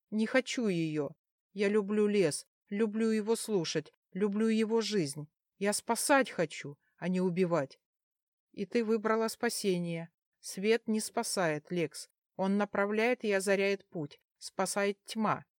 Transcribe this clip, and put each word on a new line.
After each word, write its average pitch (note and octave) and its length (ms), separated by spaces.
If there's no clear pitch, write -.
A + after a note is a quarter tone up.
«Не G#3+ 160
хочу C4 400
ее. D#3+ 440
Я G3+ 160
люблю G#3 380
лес, G3+ 400
люблю A3 400
его A3 260
слушать, E3+ 560
люблю G#3 360
его A3 320
жизнь. E3 480
Я G3+ 140
спасать A#3 580
хочу, - 480
а E3+ 120
не F#3 120
убивать». E3+ 580
«И G3+ 140
ты A#3+ 180
выбрала A3 440
спасение. F3 800
Свет A3 480
не A3 120
спасает, F3 720
Лекс. F3 380
Он F#3+ 200
направляет G#3+ 680
и G#3 80
озаряет G3 540
путь. - 340
Спасает G3+ 680
тьма. G3 400